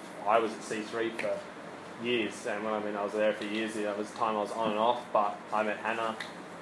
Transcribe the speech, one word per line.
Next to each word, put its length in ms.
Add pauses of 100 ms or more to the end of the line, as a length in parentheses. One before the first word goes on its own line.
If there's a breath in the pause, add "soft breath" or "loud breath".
(280)
I 100
was 140
at 100
C 200
three 300
for 280 (640)
years, 420
and 180
when 100
I 60
mean 180
I 60
was 100
there 200
for 120
years, 320
you 60
know, 80
it 60
was 140
time 240
I 60
was 100
on 200
and 80
off, 220 (120)
but 240 (160)
I 100
met 140
Hannah, 380 (460)